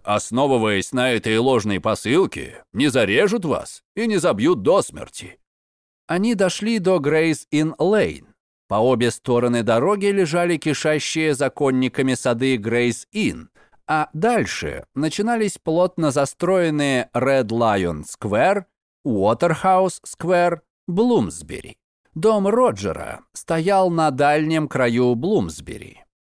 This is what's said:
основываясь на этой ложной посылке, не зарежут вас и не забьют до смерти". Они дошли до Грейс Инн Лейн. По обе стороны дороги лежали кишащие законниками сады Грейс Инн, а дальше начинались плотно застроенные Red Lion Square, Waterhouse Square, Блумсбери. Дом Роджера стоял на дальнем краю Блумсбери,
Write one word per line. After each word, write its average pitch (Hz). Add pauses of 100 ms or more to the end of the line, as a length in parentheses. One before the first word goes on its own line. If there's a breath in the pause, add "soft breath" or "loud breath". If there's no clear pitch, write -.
основываясь 110
на 127
этой 110
ложной 110
посылке, 110 (100)
не 127
зарежут 139
вас - (120)
и 226
не 214
забьют 156
до 180
смерти". - (680)
Они 220
дошли 208
до 180
Грейс 156
Инн 156
Лейн. 160 (340)
По 98
обе 120
стороны 120
дороги 165
лежали 175
кишащие 156
законниками 131
сады 123
Грейс 113
Инн, 143 (380 soft breath)
а 151
дальше 156 (100)
начинались 208
плотно 165
застроенные 147
Red 127
Lion 101
Square, 147 (400)
Waterhouse 160
Square, 175 (260)
Блумсбери. 170 (380)
Дом 196
Роджера 95 (120)
стоял 185
на 160
дальнем 151
краю 123
Блумсбери, 120 (300)